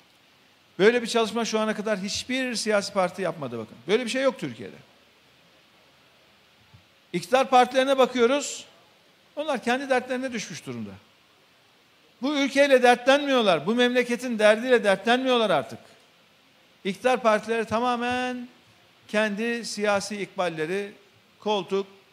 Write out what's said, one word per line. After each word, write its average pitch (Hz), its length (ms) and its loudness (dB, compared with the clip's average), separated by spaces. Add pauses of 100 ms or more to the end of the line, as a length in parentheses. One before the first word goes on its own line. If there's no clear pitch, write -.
(800)
Böyle 233 240 4
bir 233 40 -8
çalışma 226 380 -2
şu 220 160 -2
ana 214 140 -2
kadar 208 240 -4
hiçbir 247 560 -6
siyasi 202 380 -2
parti 185 300 -2
yapmadı, 147 360 -6
bakın. - 180 -12 (120)
Böyle 233 160 2
bir 220 60 -6
şey 262 120 -2
yok 269 160 0
Türkiye'de. 113 380 -12 (2250)
İktidar 254 380 0
partilerine 262 480 4
bakıyoruz, 254 680 0 (720)
onlar 285 280 -4
kendi 262 260 -2
dertlerine 254 420 -2
düşmüş 185 340 -10
durumda. 117 240 -8 (1300)
Bu 294 140 -2
ülkeyle 277 460 4
dertlenmiyorlar, 247 840 4
bu 220 80 0
memleketin 247 640 0
derdiyle 220 460 4
dertlenmiyorlar 233 680 2
artık. 135 280 -2 (1080)
İktidar 226 380 0
partileri 220 420 0
tamamen 247 840 -4 (600)
kendi 220 560 -2
siyasi 202 580 -2
ikballeri, 180 680 -4 (460)
koltuk, 196 480 -4 (260)